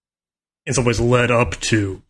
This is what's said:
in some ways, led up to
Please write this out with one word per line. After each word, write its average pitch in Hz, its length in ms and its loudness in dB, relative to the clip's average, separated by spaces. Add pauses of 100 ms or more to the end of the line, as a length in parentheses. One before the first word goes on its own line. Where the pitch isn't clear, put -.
(640)
in 139 80 -4
some 123 120 0
ways, 113 140 0
led 120 320 2
up 120 300 0
to 101 480 -2